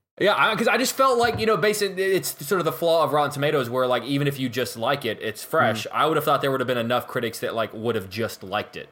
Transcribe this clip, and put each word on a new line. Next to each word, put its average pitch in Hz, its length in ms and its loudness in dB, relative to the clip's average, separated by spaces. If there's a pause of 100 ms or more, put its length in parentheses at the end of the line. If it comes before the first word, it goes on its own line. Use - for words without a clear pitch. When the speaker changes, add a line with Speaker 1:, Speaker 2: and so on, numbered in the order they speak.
(180)
Speaker 1:
Yeah, 196 200 4
I, 208 180 4
'cause 220 140 0
I 214 80 2
just 254 180 0
felt 269 220 4
like, 240 220 2
you 220 60 0
know, 220 120 4
basically, 202 460 0
it's 185 420 -2
sort 185 160 0
of 156 40 0
the 156 60 0
flaw 165 320 2
of 135 80 0
Rotten 143 200 2
Tomatoes 139 380 0
where, 127 160 0
like, 123 180 2
even 139 240 0
if 131 120 -4
you 131 80 -2
just 117 300 -4
like 135 260 -2
it, 107 180 -2
it's 110 220 -6
fresh. 113 420 0
Speaker 2:
Mm. - 60 -10
Speaker 1:
I 123 140 2
would 160 100 2
have 151 80 0
thought 147 180 2
there 139 100 0
would 131 100 0
have 120 60 -2
been 123 100 0
enough 120 280 0
critics 117 340 -4
that, 95 140 -4
like, 110 200 -2
would 110 220 -2
have 95 140 -4
just 104 340 -6
liked 95 340 -4
it - 140 -12